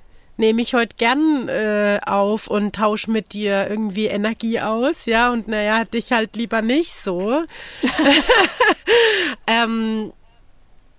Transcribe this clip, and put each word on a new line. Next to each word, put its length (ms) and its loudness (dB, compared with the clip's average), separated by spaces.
nehme 240 2
ich 140 -2
heut 240 0
gern, 500 2
äh, 560 0
auf 440 0
und 260 -2
tausch 320 -2
mit 260 -2
dir 380 -2
irgendwie 360 -2
Energie 540 -2
aus, 460 -2
ja, 260 2
und 160 -4
naja, 360 0
dich 280 -4
halt 240 -2
lieber 240 -2
nicht 320 0
so.“ 560 -2
<laughs> 2000 2
Ähm, 680 0